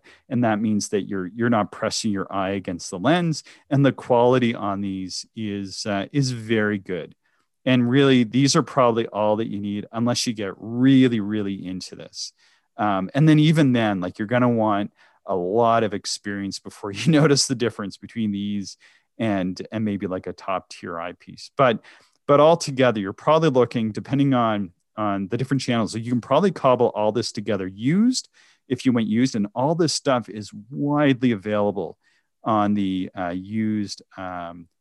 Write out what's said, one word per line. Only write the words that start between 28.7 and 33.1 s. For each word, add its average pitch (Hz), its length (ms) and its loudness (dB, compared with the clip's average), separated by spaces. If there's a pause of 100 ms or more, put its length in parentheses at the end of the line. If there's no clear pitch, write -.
you 131 80 2
went 113 140 0
used, 117 300 0
and 101 180 0
all 143 220 0
this 160 180 0
stuff 131 340 -2
is 104 220 -12 (200)
widely 143 600 2
available 101 680 -2 (440)
on 104 320 0
the, 95 420 -2